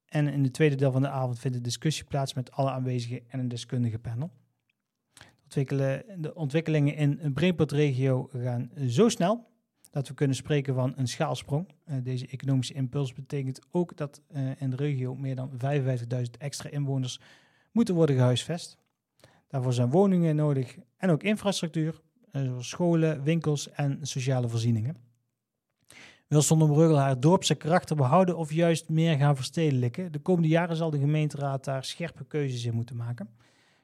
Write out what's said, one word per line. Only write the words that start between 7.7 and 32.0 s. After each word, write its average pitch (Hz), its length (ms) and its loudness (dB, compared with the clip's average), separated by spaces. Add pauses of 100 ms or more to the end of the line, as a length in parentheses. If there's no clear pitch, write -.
gaan 123 380 -4 (160)
zo 143 220 4
snel 208 420 0 (400)
dat 139 180 -6
we 139 60 -12
kunnen 135 220 2
spreken 139 380 0
van 127 220 0
een 131 100 0
schaalsprong. 143 600 -4 (160)
Eh, 147 180 -8
deze 127 240 -6
economische 135 480 -2
impuls 135 380 -4
betekent 135 480 -8 (100)
ook 175 260 -4
dat, - 300 -10
eh, 135 340 -6
in 135 100 -2
de 127 60 -4
regio 131 380 -2
meer 135 200 -6
dan 131 220 -8
vijfenvijftigduizend 127 800 -2
extra - 340 -10
inwoners 135 500 -4 (500)
moeten 220 240 2
worden 156 220 4
gehuisvest. 127 640 2 (680)
Daarvoor 127 260 -2
zijn 120 180 2
woningen 175 460 4
nodig 143 400 0 (200)
en 190 140 0
ook 151 120 2
infrastructuur, 180 800 -2 (300)
eh, 139 120 -4
zoals 127 260 -6
scholen, 160 540 2
winkels 151 480 0
en 139 320 -2
sociale 127 460 -2
voorzieningen. 117 600 -2 (1160)
Wil 147 160 4
Zonnebreugel 156 560 6
haar 135 220 2
dorpse 160 340 4
karakter 160 420 0
behouden 160 400 4
of 156 160 -6
juist 165 360 0
meer 160 280 2
gaan 143 200 4
verstedelijken? 139 760 -2
De 151 60 -8
komende 170 300 2
jaren 170 280 2
zal 165 140 0
de 147 80 -2
gemeenteraad 143 640 0
daar 135 200 -4
scherpe - 400 -10